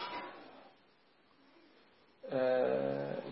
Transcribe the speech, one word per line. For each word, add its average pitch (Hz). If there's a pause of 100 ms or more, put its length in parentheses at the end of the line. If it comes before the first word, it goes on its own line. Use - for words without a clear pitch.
(2250)
آه، 131